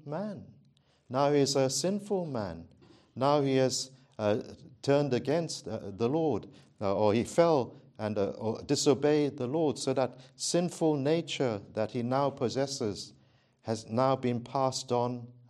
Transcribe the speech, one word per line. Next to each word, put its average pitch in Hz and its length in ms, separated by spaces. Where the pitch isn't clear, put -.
man. 156 400
Now 143 240
he's 143 240
a 135 120
sinful 185 580
man. 95 420
Now 143 260
he 135 160
has, 131 340
uh, 107 200
turned 143 300
against, 147 560
uh, 104 120
the 117 120
Lord, 147 380
uh, 98 140
or 104 200
he 113 100
fell 160 500
and, 107 180
uh, 98 220
or 110 240
disobeyed 143 760
the 127 100
Lord, 143 320
so 135 140
that 127 260
sinful 170 600
nature 139 640
that 107 160
he 120 120
now 131 280
possesses 123 840
has 110 260
now 131 260
been 120 240
passed 131 500
on, 120 360